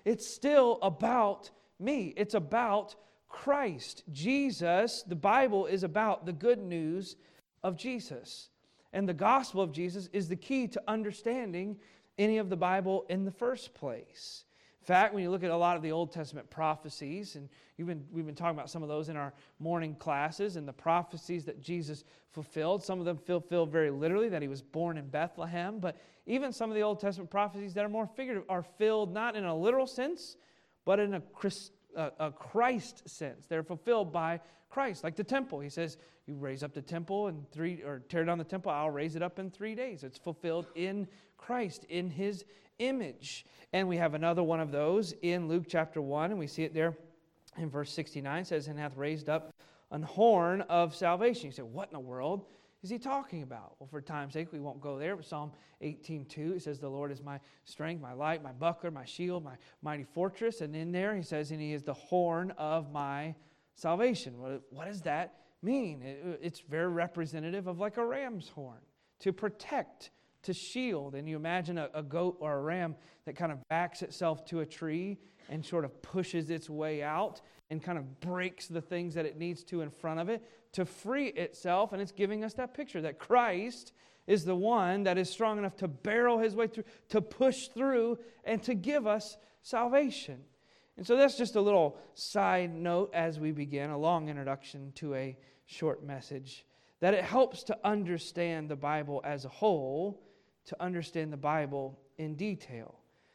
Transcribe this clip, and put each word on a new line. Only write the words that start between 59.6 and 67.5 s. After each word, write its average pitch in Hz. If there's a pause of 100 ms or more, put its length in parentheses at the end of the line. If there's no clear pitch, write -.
mighty 151
fortress." 196
And 151
in 165
there, 196
he 175
says, 151
"And 156
he 151
is 143
the 143
horn 175
of 151
my 147 (400)
salvation." 170
What, 131
what 151
does 196
that 160 (220)
mean? 185
It, 143
it's 170
very 160
representative 170